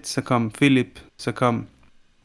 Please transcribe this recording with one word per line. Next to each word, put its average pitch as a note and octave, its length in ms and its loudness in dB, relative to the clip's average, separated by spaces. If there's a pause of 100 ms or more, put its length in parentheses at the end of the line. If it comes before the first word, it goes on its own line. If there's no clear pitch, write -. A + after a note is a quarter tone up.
så - 180 -6
kom A#2 300 0
Philip, C3 500 2 (180)
så - 140 -6
kom A#2 340 0 (580)